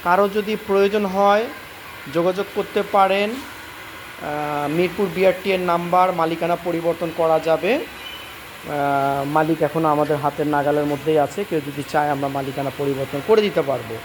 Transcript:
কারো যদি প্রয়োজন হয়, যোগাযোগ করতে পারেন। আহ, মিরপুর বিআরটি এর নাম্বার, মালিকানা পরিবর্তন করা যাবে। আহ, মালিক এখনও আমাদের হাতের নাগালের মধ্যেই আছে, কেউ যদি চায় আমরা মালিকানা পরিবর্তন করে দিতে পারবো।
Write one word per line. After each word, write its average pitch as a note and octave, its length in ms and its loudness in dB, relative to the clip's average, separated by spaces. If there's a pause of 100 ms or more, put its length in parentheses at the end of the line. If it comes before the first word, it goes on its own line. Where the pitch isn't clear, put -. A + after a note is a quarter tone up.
কারো F#3 240 4
যদি G#3 280 -2 (100)
প্রয়োজন G3+ 400 2
হয়, G3+ 380 4 (720)
যোগাযোগ F3+ 400 2
করতে G3+ 280 -2 (100)
পারেন। G3 380 4
আহ, D3 1400 -8
মিরপুর F3+ 460 0
বিআরটি F#3 380 2
এর F#3 80 0
নাম্বার, F3+ 520 2
মালিকানা E3+ 440 0
পরিবর্তন E3+ 600 -2
করা D#3+ 280 4
যাবে। D#3+ 300 2
আহ, C#3 1500 -4
মালিক D#3 380 2
এখনও D#3+ 260 2
আমাদের D3 280 2
হাতের D3 300 -2
নাগালের D3 400 2
মধ্যেই D3 320 0
আছে, D3 320 0
কেউ D#3+ 160 0
যদি C#3+ 160 -8 (100)
চায় D3 180 2
আমরা C#3 180 -2
মালিকানা C#3 500 -4
পরিবর্তন C#3 480 -2
করে G#3+ 160 6
দিতে F3 200 2
পারবো। A#2+ 320 -2 (100)